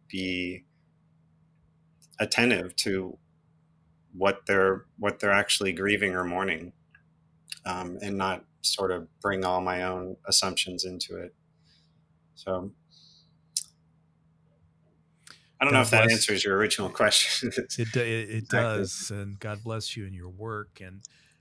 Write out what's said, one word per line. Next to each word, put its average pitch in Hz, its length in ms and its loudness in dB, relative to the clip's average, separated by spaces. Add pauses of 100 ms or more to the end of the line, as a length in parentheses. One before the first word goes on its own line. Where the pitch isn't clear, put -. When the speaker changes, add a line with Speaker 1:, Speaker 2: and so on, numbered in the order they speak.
Speaker 1:
be 92 560 -4 (1600)
attentive 107 580 2
to 95 400 -2 (960)
what 95 340 2
they're, 95 380 4 (120)
what 101 220 -2
they're 101 120 4
actually 98 420 4
grieving 98 400 0
or 92 100 0
mourning, 87 500 -2 (920)
um, 90 360 -6
and 101 160 -4
not 95 280 -2 (160)
sort 95 300 0
of 85 160 -4 (140)
bring 95 240 0
all 92 160 2
my 90 220 -2
own 92 320 -6 (120)
assumptions 92 580 0
into 92 320 -10
it. 90 180 -12 (1000)
So 95 360 -6 (3000)
I 131 40 4
don't - 80 4
know 131 60 8
Speaker 2:
God 120 60 6
Speaker 1:
if 110 60 0
that 113 120 8
Speaker 2:
bless. 113 100 8
Speaker 1:
answers 107 300 2
your 98 140 4
original 104 320 0
question. - 640 2
<laughs> - 240 -6
Speaker 2:
It 113 140 -2
do-, 127 100 0
it, 113 280 -2
it 110 140 -6
Speaker 1:
Exactly. 113 360 0
Speaker 2:
does, - 340 -6
and 101 260 -8
God 107 240 -8
bless 113 340 -6
you 104 80 -8
in 95 80 -10
your 90 160 -12
work. 104 520 -12
And 95 200 -18 (400)